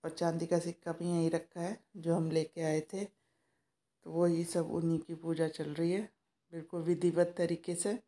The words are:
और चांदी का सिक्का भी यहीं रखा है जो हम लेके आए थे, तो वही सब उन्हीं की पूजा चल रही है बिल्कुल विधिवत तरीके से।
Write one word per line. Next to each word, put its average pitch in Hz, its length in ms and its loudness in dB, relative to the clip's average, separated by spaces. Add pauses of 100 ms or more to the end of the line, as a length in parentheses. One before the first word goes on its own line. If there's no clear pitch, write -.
और 165 60 -4
चांदी 165 360 0
का 175 120 4
सिक्का 170 340 -4
भी 170 140 -6
यहीं 165 240 2
रखा 165 300 -4
है 190 180 -6 (180)
जो 165 200 2
हम 160 140 0
लेके 160 320 0
आए 156 220 2
थे, 196 200 -6
तो - 1040 -20
वही 170 360 2
सब 170 260 0
उन्हीं 165 260 2
की 165 180 -6
पूजा 165 320 0
चल 151 220 -6
रही 165 220 0
है 202 100 0 (500)
बिल्कुल 165 300 -8
विधिवत 175 560 4
तरीके 170 360 -2
से। 202 340 -2